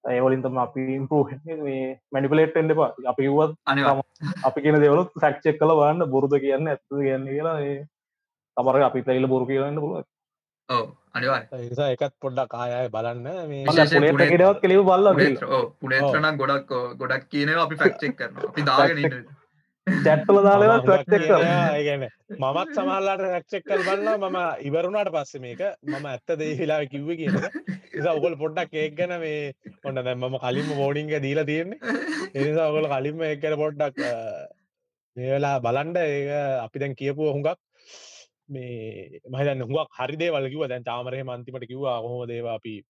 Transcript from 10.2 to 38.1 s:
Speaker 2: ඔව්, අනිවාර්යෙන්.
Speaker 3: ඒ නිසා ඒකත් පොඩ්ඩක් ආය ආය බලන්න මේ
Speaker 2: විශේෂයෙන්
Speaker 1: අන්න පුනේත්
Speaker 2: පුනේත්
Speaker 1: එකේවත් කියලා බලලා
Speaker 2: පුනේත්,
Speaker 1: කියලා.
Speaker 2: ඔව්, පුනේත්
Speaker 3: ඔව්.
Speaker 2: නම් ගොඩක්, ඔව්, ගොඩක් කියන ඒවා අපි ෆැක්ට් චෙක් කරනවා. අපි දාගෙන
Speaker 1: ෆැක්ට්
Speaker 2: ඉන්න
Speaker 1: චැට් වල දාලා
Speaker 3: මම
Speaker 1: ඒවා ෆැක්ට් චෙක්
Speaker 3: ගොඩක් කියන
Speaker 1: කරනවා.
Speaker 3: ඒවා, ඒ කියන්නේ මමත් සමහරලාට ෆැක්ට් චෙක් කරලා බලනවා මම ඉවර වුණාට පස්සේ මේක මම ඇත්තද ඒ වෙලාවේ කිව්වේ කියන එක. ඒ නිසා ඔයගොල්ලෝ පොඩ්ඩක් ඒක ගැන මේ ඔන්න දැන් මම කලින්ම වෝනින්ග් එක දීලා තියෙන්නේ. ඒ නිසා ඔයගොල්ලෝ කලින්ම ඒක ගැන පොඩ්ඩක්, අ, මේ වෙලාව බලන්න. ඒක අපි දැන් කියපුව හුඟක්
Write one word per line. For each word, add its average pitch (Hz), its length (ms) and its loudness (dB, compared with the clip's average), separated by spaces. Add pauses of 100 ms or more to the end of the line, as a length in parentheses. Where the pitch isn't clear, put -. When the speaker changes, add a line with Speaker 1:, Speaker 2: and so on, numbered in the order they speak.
Speaker 2:
ඔව්, 123 140 0 (280)
අනිවාර්යෙන්. 120 400 -2
Speaker 3:
ඒ 120 180 -10
නිසා 139 200 -2
ඒකත් 139 300 -4
පොඩ්ඩක් 127 400 -4
ආය 123 140 -4
ආය 123 160 -4
බලන්න 117 340 -6
මේ 151 400 -8
Speaker 2:
විශේෂයෙන් 151 400 4
Speaker 1:
අන්න - 0 -
පුනේත් 147 140 4
Speaker 2:
පුනේත් 160 160 6
Speaker 1:
එකේවත් 190 280 6
කියලා 190 280 6
බලලා 190 240 6
Speaker 2:
පුනේත්, 139 260 4
Speaker 1:
කියලා. 127 220 -2
Speaker 2:
ඔව්, 117 160 -4
පුනේත් 135 260 0
Speaker 3:
ඔව්. 143 160 2
Speaker 2:
නම් 156 180 0
ගොඩක්, 139 340 -2
ඔව්, 123 260 -4
ගොඩක් 131 320 -4
කියන 147 240 0
ඒවා 165 120 2
අපි 151 160 -8
ෆැක්ට් 185 220 2
චෙක් - 140 -4
කරනවා. - 340 -8
අපි 147 160 -2
දාගෙන 143 340 4
Speaker 1:
ෆැක්ට් 143 140 0
Speaker 2:
ඉන්න - 260 -18 (460)
Speaker 1:
චැට් 156 400 2
වල 202 120 8
දාලා 202 280 8
Speaker 3:
මම 226 60 8
Speaker 1:
ඒවා 220 100 4
ෆැක්ට් 185 260 4
චෙක් 202 140 4
Speaker 3:
ගොඩක් - 0 -
කියන 160 80 2
Speaker 1:
කරනවා. 170 160 6
Speaker 3:
ඒවා, 160 240 2
ඒ 147 120 -2
කියන්නේ 139 280 -4 (200)
මමත් 139 400 -4
සමහරලාට 190 520 -2
ෆැක්ට් 180 260 -4
චෙක් 196 160 -8
කරලා 190 220 -2
බලනවා 196 420 0
මම 185 80 -4 (240)
ඉවර 147 240 -2
වුණාට 202 260 -2
පස්සේ 143 300 -6
මේක 123 220 -10 (180)
මම 147 260 -8
ඇත්තද 147 340 -6
ඒ 156 160 -4
වෙලාවේ 151 340 -2
කිව්වේ 147 260 -8
කියන 160 180 -2
එක. - 220 -4 (260)
ඒ - 140 -14
නිසා 160 180 -2
ඔයගොල්ලෝ 156 240 -2
පොඩ්ඩක් 156 340 -6
ඒක 151 220 -4
ගැන 180 220 -4
මේ 151 240 -6 (400)
ඔන්න 135 180 -6
දැන් 127 200 -4
මම 127 200 -4
කලින්ම 127 380 -2
වෝනින්ග් 143 340 -2
එක 147 120 -2
දීලා 143 260 -2
තියෙන්නේ. 170 300 -4 (500)
ඒ 139 160 -2
නිසා 156 240 0
ඔයගොල්ලෝ 151 240 0
කලින්ම 147 280 -4
ඒක 151 200 -4
ගැන 151 160 -2
පොඩ්ඩක්, 147 420 -4
අ, 131 140 -2 (1040)
මේ 123 160 -6
වෙලාව 139 300 0
බලන්න. 135 360 0
ඒක 143 340 0 (300)
අපි 113 180 -10
දැන් 139 160 -4
කියපුව 143 380 -2
හුඟක් 143 260 -2 (840)